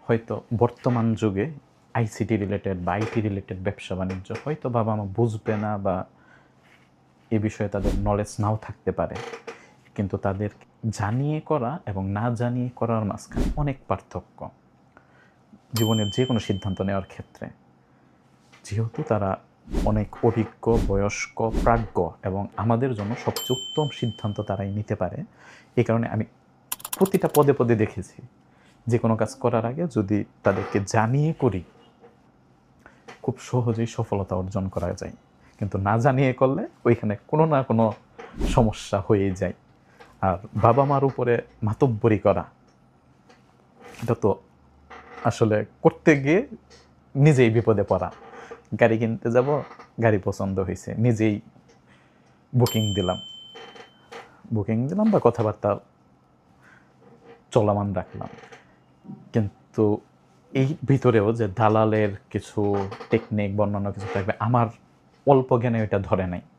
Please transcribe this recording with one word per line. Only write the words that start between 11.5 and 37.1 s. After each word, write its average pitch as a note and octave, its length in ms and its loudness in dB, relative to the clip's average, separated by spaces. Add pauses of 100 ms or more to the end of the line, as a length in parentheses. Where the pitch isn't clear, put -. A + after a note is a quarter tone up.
এবং G2 240 -4
না A#2 240 -2
জানিয়ে B2 340 -4
করার A2+ 360 -2
মাঝখানে - 400 -4 (120)
অনেক D3 220 -4 (100)
পার্থক্য। - 600 -8 (1200)
জীবনের A2 380 0
যে B2+ 160 0
কোনো A#2+ 120 0
সিদ্ধান্ত G2 420 -4
নেওয়ার G2 280 -2
ক্ষেত্রে - 400 -16 (1160)
যেহেতু A2+ 440 -4
তারা G2+ 300 0 (460)
অনেক G#2+ 400 0
অভিজ্ঞ, A2+ 640 2
বয়স্ক, G2+ 640 -2 (120)
প্রাজ্ঞ A2 460 2 (140)
এবং G2 240 -4 (100)
আমাদের A#2 380 0
জন্য G#2 300 -6
সবচেয়ে - 280 -4
উত্তম D3 360 -4 (120)
সিদ্ধান্ত G#2+ 400 -4
তারাই G2 300 -4
নিতে G#2+ 240 -4
পারে, G2 300 -6 (520)
এই A#2 80 4
কারণে A#2 240 0
আমি A2 160 -2 (760)
প্রতিটা F#3+ 360 2
পদে C#3+ 180 6
পদে A#2 240 2
দেখেছি - 460 -4 (640)
যে A#2 120 2
কোনো A2 180 2
কাজ A2 180 -2
করার A#2 320 0
আগে D#3 200 -4
যদি G#2 380 0 (180)
তাদেরকে G2+ 440 0
জানিয়ে C3+ 460 2
করি, F#2+ 300 0 (1600)
খুব - 160 -4
সহজেই A#2 480 -2
সফলতা G2+ 500 -4
অর্জন F#2+ 320 -4
করা F2+ 260 -4
যায়, - 180 -10 (460)
কিন্তু G#2 200 -4
না G2+ 200 2
জানিয়ে C3 340 4
করলে C#3 360 0 (160)
ওইখানে A2+ 320 2 (120)